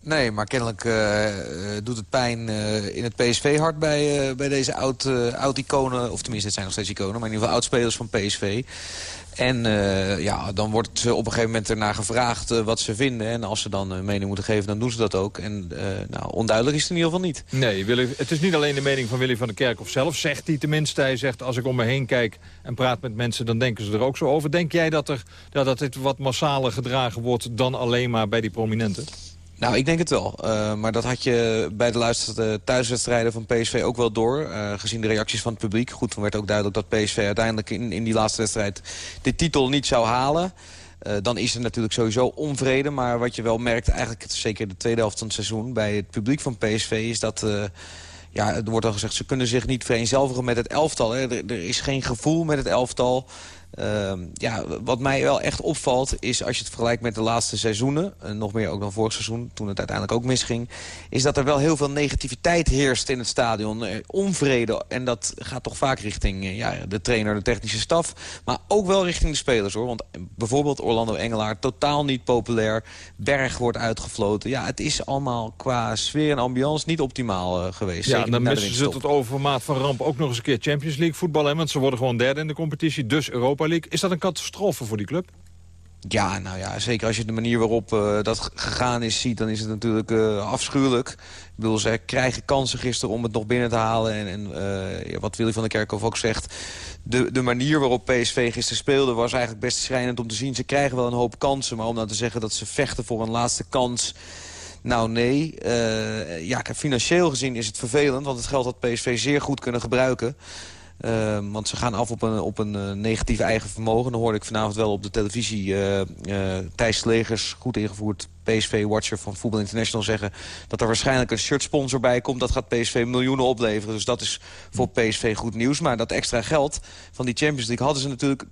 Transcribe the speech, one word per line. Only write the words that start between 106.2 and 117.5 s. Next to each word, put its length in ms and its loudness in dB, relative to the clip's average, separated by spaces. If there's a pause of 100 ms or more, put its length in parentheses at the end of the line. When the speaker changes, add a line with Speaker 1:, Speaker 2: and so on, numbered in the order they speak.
Speaker 1:
ja, 120 -2
kijk, 160 -6
financieel 540 4
gezien 260 -2
is 100 -4
het 120 -8
vervelend, 460 2
want 140 -4
het 80 -6
geld 180 0
had 160 -4
P 140 0
S 60 -4
V 180 0
zeer 220 2
goed 200 -2
kunnen 200 -2
gebruiken. 560 0 (640)
Ehm, 500 0
want 180 -4
ze 80 -4
gaan 180 -2
af 160 0
op 120 -4
een, 180 0
op 180 -4
een, 160 -2
eh, 180 -4
negatief 460 0
eigen 320 2
vermogen. 420 0
Dan 80 0
hoorde 160 2
ik 80 -4
vanavond 300 -2
wel 180 2
op 100 -2
de 80 -6
televisie, 640 0
eh, 260 2
eh, 640 -4 (100)
Thijs 240 2
Slegers, 600 0